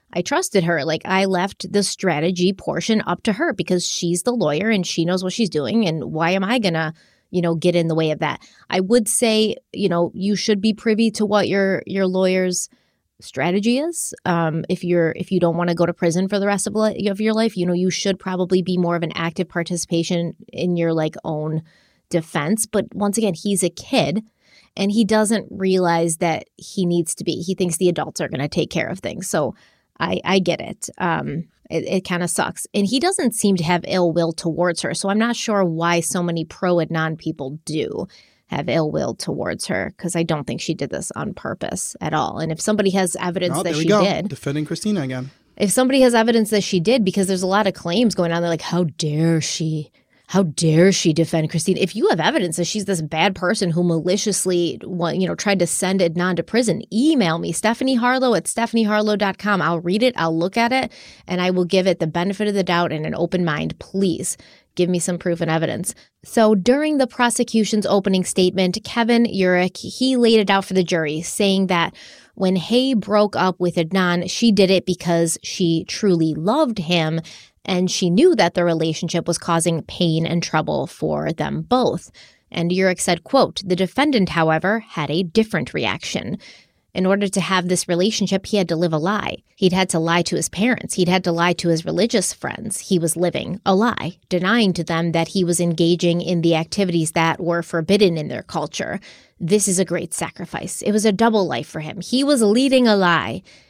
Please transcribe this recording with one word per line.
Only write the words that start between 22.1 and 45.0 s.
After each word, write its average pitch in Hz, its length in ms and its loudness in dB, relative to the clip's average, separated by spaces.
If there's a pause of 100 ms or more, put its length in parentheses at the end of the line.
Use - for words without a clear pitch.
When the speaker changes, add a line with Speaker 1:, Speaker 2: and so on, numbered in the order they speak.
Speaker 1:
But - 280 -2
once 202 240 0
again, 208 160 0
he's 196 280 -2
a 180 60 0
kid 202 560 -2 (500)
and 196 160 0
he 220 140 2
doesn't 214 460 2
realize 175 640 2
that 165 280 -2 (120)
he - 300 -4
needs 175 300 0
to - 60 -14
be, - 200 -4
he 180 120 -4
thinks 175 220 -2
the 180 140 4
adults 156 320 -6
are 147 60 -4
gonna 170 200 -4
take - 220 -2
care - 180 -2
of 190 120 -8
things. 175 280 -6
So 147 260 0 (440)
I, - 260 -2
I 190 140 2
get 175 240 0
it. - 340 -12
Um, 147 480 -2 (240)
it, 160 160 -2
it 185 200 -2
kinda 175 220 -2
sucks. - 460 -4
And 202 140 2
he 240 120 0
doesn't 339 360 0
seem 196 220 2
to 170 80 -2
have 175 220 0
ill 175 260 2
will 165 200 0
towards 170 480 -2
her. - 140 -4
So 196 160 -2
I'm 202 80 2
not 233 180 0
sure 208 260 0
why 170 380 0
so 175 220 -2
many 170 240 -2
pro-Adnan 160 720 0
people 151 480 -8
do - 400 -4 (400)
have 143 220 -6
ill 151 220 0
will 139 240 -4
towards - 540 -6
her, - 280 -4
'cause 175 200 -6
I 170 80 0
don't 156 200 -4
think - 160 -8
she 165 140 -4
did 151 160 -6
this - 240 -8
on - 200 -8
purpose - 640 -8
at 156 120 -6
all. 143 280 -4
And 160 100 -4
if 160 100 -6
somebody 208 300 0
has 185 300 0
evidence 180 360 -2
Speaker 2:
Oh, 180 60 -2
Speaker 1:
that 175 80 -2
Speaker 2:
there 151 60 -2
we 156 60 0
Speaker 1:
she 165 60 2
Speaker 2:
go. 208 140 6
Speaker 1:
did, 180 260 0
Speaker 2:
Defending 143 360 -4
Christina 175 380 -4